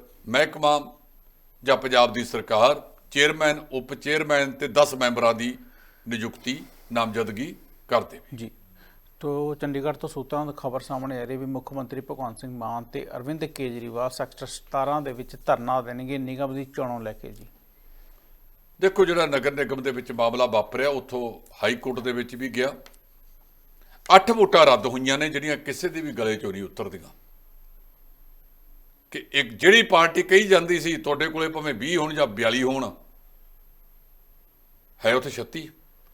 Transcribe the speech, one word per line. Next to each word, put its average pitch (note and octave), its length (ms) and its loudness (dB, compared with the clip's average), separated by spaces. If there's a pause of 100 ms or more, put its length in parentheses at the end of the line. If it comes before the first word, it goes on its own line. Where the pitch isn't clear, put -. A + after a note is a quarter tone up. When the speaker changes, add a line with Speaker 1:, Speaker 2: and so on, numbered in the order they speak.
(280)
Speaker 1:
ਮਹਿਕਮਾ D3 680 2 (680)
ਜਾਂ C3 140 4
ਪੰਜਾਬ B2 360 4
ਦੀ A#2+ 100 -2
ਸਰਕਾਰ A#2 680 2 (200)
ਚੇਅਰਮੈਨ, D3+ 600 2
ਉਪ C3 220 -8
ਚੇਅਰਮੈਨ D3 580 -2
ਤੇ C#3+ 160 -8
ਦਸ C#3 260 4
ਮੈਂਬਰਾਂ A#2+ 400 2
ਦੀ A#2+ 240 -6 (500)
ਨਿਯੁਕਤੀ, A#2 580 -6 (260)
ਨਾਮਜ਼ਦਗੀ A2+ 640 -4 (320)
ਕਰ A#2 160 0
ਦੇਵੇ। - 340 -18
Speaker 2:
ਜੀ। A2+ 140 -12 (680)
ਤੋ D3 360 -4
ਚੰਡੀਗੜ੍ਹ C#3+ 420 -4
ਤੋਂ D#3 120 -10
ਸੂਤਰਾਂ D3 360 -6
ਦੀ C#3+ 120 -8
ਖਬਰ C3 220 -6
ਸਾਹਮਣੇ C3 420 -8
ਆ - 20 -8
ਰਹੀ B2+ 140 -8
ਵੀ C3 80 -8
ਮੁੱਖ C3 280 -8
ਮੰਤਰੀ C3+ 280 -10
ਭਗਵੰਤ B2+ 380 -10
ਸਿੰਘ B2+ 180 -14
ਮਾਨ A#2 260 -6
ਤੇ C3+ 320 -12
ਅਰਵਿੰਦ D3 300 -8
ਕੇਜਰੀਵਾਲ A#2+ 640 -6
ਸੈਕਟਰ - 360 -10
ਸਤਾਰਾਂ C#3+ 560 -4
ਦੇ C#3 100 -8
ਵਿੱਚ B2 240 -12 (100)
ਧਰਨਾ B2 360 0
ਦੇਣਗੇ B2+ 360 -8
ਨਿਗਮ C3 380 -6
ਦੀ C3+ 100 -8
ਚੋਣੋਂ B2 360 -8
ਲੈ A2 120 -8
ਕੇ A#2+ 180 -16
ਜੀ। - 160 -20 (1300)
Speaker 1:
ਦੇਖੋ, F#3+ 240 4
ਜਿਹੜਾ E3+ 200 2
ਨਗਰ C#3+ 260 0
ਨਿਗਮ C3+ 300 -4
ਦੇ C3 100 -4
ਵਿੱਚ B2 200 -8
ਮਾਮਲਾ A#2+ 340 2
ਵਾਪਰਿਆ, A2+ 440 0
ਉੱਥੋਂ B2 500 -6 (240)
ਹਾਈ A#2+ 120 2
ਕੋਰਟ B2 240 -6
ਦੇ A#2+ 120 -4
ਵਿੱਚ A#2+ 240 -6
ਵੀ B2+ 140 -8
ਗਿਆ। B2 240 -2 (1400)
ਅੱਠ F#3+ 160 8
ਵੋਟਾਂ F#3+ 340 8
ਰੱਦ B2 200 6
ਹੋਈਆਂ C3 320 0
ਨੇ, D#3 120 -2
ਜਿਹੜੀਆਂ D3 280 -2
ਕਿਸੇ C#3 320 -6
ਦੇ D#3+ 120 -8
ਵੀ D3 100 -6
ਗਲੇ A2 240 -2
ਚੋਂ G#2 160 -6
ਨਹੀਂ F#2+ 120 -8
ਉਤਰਦੀਆਂ। F#2+ 460 -12 (2000)
ਕਿ - 200 -10
ਇੱਕ C3 220 0
ਜਿਹੜੀ G3 300 8
ਪਾਰਟੀ E3 400 4
ਕਹੀ G3 240 6
ਜਾਂਦੀ F3 320 4
ਸੀ, D#3 180 -2
"ਤੁਹਾਡੇ D3 300 -2
ਕੋਲੇ D#3+ 220 -4
ਭਾਵੇਂ D#3 240 -4
ਵੀਹ C#3 240 -2
ਹੋਣ D#3 160 -2
ਜਾਂ D3 140 2
ਬਿਆਲੀ A2+ 360 0
ਹੋਣ," C3 300 -2 (2000)
ਹੈ A#2 100 4
ਉੱਥੇ C3 140 -2
ਛੱਤੀ, D3 400 -10 (440)